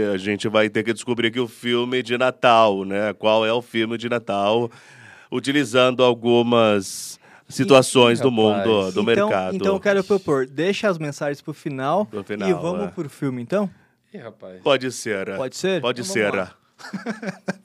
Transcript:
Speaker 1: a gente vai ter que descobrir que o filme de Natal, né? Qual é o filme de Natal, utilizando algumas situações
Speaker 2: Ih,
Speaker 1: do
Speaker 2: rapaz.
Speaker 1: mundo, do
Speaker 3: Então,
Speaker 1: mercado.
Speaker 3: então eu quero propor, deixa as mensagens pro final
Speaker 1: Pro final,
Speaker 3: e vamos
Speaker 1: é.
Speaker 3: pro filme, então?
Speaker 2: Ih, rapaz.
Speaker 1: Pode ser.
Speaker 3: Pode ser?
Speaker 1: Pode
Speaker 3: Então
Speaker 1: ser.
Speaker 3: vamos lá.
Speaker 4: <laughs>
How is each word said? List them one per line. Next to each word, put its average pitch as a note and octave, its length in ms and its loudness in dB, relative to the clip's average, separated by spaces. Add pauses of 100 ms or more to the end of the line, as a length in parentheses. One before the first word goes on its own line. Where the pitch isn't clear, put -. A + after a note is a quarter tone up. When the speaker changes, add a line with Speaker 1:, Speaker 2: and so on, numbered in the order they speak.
(140)
Speaker 1:
a F#2+ 40 -2
gente G2+ 300 -4
vai G#2+ 220 2
ter A2 120 -2
que A2 120 -2
descobrir A2+ 360 -2
que A#2+ 120 -4
o A#2+ 60 -4
filme A#2+ 540 -4
de A#2+ 160 -4
Natal, A2+ 680 4
né? G2+ 300 -2
Qual A2 300 2
é A2 60 0
o A#2+ 100 0
filme A2+ 360 -4
de A2+ 100 -8
Natal, A2+ 640 0 (580)
utilizando B2+ 760 2
algumas A#2 1120 2 (300)
situações A#2+ 680 6
Speaker 2:
Ih, A#2+ 40 -4
Speaker 1:
do C3 60 2
Speaker 2:
rapaz. G#2+ 360 2
Speaker 1:
mundo, G2+ 280 2
do G2+ 80 -2 (100)
Speaker 3:
Então, G3 160 2
Speaker 1:
mercado. G2 300 -2
Speaker 3:
então G3 160 0
eu F#3+ 80 -2
quero G3 240 0
propor, D#3 420 0
deixa F3 420 -2
as F3 80 -2
mensagens D3 440 -8
pro D#3 120 -14
final D3 520 -4
Speaker 1:
Pro G#2 180 -10
final, G2+ 260 -6
Speaker 3:
e F3+ 40 2
vamos F2 320 -6
Speaker 1:
é. - 20 -6
Speaker 3:
pro C#3+ 220 -12
filme, B2+ 320 -8
então? F#3 280 -4 (440)
Speaker 2:
Ih, G#3 60 -16
rapaz. F#2+ 420 -18
Speaker 1:
Pode C3 320 0
ser. G2 420 -6
Speaker 3:
Pode C3 220 -8
ser? F#3 240 -4
Speaker 1:
Pode B2 200 -4
Speaker 3:
Então F#2+ 120 -8
Speaker 1:
ser. G#2 180 0
Speaker 3:
vamos G2 60 -2 (100)
lá. - 80 -20 (240)
Speaker 4:
<laughs> - 640 -12 (220)